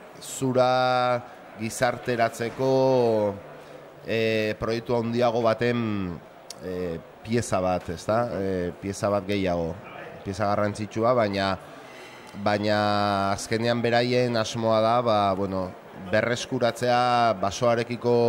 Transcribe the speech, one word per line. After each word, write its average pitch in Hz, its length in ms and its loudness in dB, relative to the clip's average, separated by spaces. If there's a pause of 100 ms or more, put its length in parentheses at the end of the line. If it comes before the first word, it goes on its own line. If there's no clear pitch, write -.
(220)
zura 127 1000 2 (380)
gizarteratzeko, 117 1080 0 (1400)
e, 110 540 0
proiektu 117 360 -2
handiago 117 460 2
baten, 120 380 2 (840)
e, 90 340 -4 (260)
pieza 110 380 -2
bat, 90 280 -2
ez 82 160 -8
da? 113 280 0
E, 92 380 -2 (100)
pieza 98 280 -4
bat 101 180 0
gehiago, 90 460 0 (500)
pieza 101 240 -4
garrantzitsua, 104 680 0
baina, 98 400 2 (920)
baina 104 880 2
azkenean 117 500 0
beraien 123 560 2
asmoa 110 440 2
da, 113 200 4
ba, 113 160 2 (160)
bueno, 95 360 -2 (400)
berreskuratzea 120 1300 2
basoarekiko 117 760 0 (160)